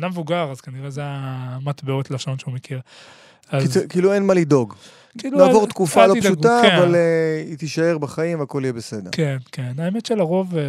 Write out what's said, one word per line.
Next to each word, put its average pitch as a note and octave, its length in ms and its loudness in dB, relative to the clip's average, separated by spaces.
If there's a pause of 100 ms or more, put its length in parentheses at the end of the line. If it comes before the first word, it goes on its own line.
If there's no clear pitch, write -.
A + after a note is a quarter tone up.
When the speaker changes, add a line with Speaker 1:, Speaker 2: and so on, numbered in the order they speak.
Speaker 1:
אדם F3+ 60 -4
מבוגר, E3+ 400 -4
אז C3 100 -12
כנראה C3+ 300 -14
זה C#3 140 -10
המטבעות C3+ 1040 -6
לשון C3 280 -6
שהוא C3 160 -10
מכיר. C3 260 -12 (680)
אז C3+ 140 -2
Speaker 2:
קיצר, C#3 260 0
כאילו, F3+ 240 2
אין G3+ 140 2
מה G3 80 4
לדאוג. C#3+ 400 2 (440)
Speaker 1:
כאילו, C4+ 280 -4
Speaker 2:
נעבור A#3+ 180 6
Speaker 1:
אל, G#3 60 -4
Speaker 2:
תקופה F#3+ 340 4
Speaker 1:
אל F#3+ 40 6
Speaker 2:
לא - 60 6
Speaker 1:
תדאגו, G#3 200 2
Speaker 2:
פשוטה, A#3 280 4
Speaker 1:
כן. F#3+ 140 6
Speaker 2:
אבל, F3 180 4
אה, D#3+ 520 2
היא D#3 100 -10
תישאר D#3+ 420 -2
בחיים, D#3 420 -4
הכל C#3 240 -6
יהיה C3 80 -2
בסדר. G#2+ 400 -10
Speaker 1:
כן, C#3+ 240 -2 (160)
כן. B2+ 260 -8
האמת F#3+ 280 -6
שלרוב, F#3 500 -2
אה, D#3 120 -2